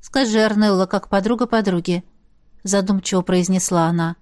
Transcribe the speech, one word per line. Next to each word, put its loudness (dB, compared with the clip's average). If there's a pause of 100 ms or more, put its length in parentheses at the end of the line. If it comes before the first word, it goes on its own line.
«Скажи, 0
Арнелла, 2
как -4
подруга 0
подруги», -2 (640)
задумчиво 0
произнесла 0
она. -2